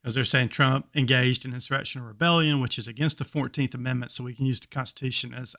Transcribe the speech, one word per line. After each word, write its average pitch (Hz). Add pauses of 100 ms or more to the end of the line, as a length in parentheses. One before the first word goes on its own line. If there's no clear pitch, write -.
'cause 113
they're 127
saying 127
Trump 135
engaged 127
in 127
insurrection 127
or 120
rebellion, 151
which 123
is 107
against 135
the 127
fourteenth 135
Amendment. 123
So -
we 123
can 131
use 127
the -
Constitution 123
as 123